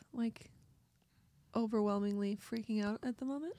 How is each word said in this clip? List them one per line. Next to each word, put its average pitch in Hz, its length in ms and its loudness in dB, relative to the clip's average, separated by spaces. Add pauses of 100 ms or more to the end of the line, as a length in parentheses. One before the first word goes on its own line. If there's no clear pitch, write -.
(120)
like, 233 380 -2 (1040)
overwhelmingly 202 800 2
freaking 214 480 -2
out 208 200 0
at 247 120 -2
the - 80 -6
moment. 285 340 -4